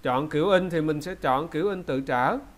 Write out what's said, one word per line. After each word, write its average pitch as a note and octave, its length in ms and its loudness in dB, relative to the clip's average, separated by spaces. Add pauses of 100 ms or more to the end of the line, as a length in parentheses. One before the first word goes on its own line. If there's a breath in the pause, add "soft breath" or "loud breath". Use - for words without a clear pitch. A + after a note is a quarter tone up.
Chọn C#3 280 0
kiểu D3+ 180 2
in F#3 220 4
thì E3 100 0
mình D#3 220 -2
sẽ F#3 120 -10
chọn D3 340 0
kiểu E3 200 -2
in F#3 140 -4
tự C#3 180 -2
trở. C3+ 380 0 (200)